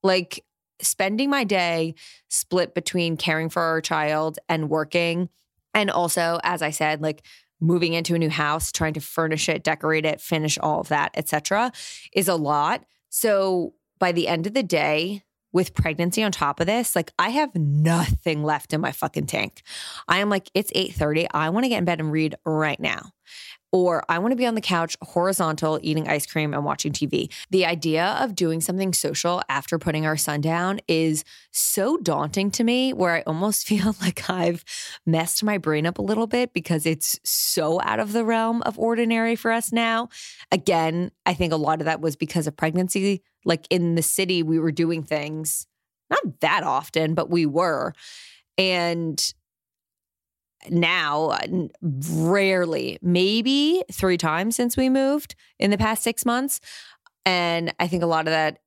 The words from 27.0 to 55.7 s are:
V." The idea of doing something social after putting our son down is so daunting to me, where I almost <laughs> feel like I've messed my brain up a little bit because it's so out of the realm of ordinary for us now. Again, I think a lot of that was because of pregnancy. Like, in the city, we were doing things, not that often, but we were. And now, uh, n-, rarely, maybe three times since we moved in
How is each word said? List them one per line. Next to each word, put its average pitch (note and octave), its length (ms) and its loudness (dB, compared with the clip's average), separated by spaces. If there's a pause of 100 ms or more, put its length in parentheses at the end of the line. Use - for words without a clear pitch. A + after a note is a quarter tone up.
V." - 240 -2 (200)
The F#3 160 4
idea E3 560 0
of A#3+ 120 -2
doing E3 280 0
something F#3 320 -2
social E3+ 560 -2
after C#3 280 -2
putting D#3 280 0
our D#3 100 0
son D3+ 240 -2
down E3+ 480 0
is D#3+ 380 2 (260)
so B3+ 460 0
daunting D#3+ 540 0
to - 120 0
me, B3+ 300 2
where F3 220 2
I D#3+ 80 0
almost F3+ 440 -2
<laughs> - 0 -
feel G#3 320 2
like F3+ 300 -4
I've F3 340 0 (420)
messed E3 380 2
my G#3 140 2
brain D3+ 280 0
up F3 140 -2
a - 20 -4
little G#3+ 260 0
bit A#3+ 260 0
because D#3+ 320 -2
it's - 400 0
so - 560 0
out - 180 0
of G#3 140 -2
the A#3 100 2
realm A3+ 380 0
of - 180 -4
ordinary A3+ 560 2
for A3+ 160 -2
us A3+ 220 -2
now. A3+ 340 0 (420)
Again, E3+ 600 2 (140)
I F3+ 80 2
think E3 180 0
a D#3+ 60 0
lot D#3 240 0
of D3+ 40 -2
that D#3+ 140 0
was D3+ 160 -2
because D#3 320 -2
of D3+ 80 -6
pregnancy. F#3 680 0 (220)
Like, E3 280 0
in E3+ 240 2
the E3 80 2
city, F3+ 400 0
we E3 160 2
were D#3+ 120 0
doing E3 300 0
things, D3+ 640 -4 (460)
not B4 300 -2
that E3 200 4
often, D#3 540 0
but E3 160 0
we E3+ 160 2
were. D#3+ 460 0 (600)
And E3+ 800 0 (1400)
now, E3 640 2
uh, - 100 0
n-, F3 300 -4 (100)
rarely, E3 1200 0
maybe A#3 880 2
three F3+ 260 2
times F3 380 0
since A#3+ 220 0
we C4 120 4
moved C4+ 440 2 (240)
in G3+ 140 2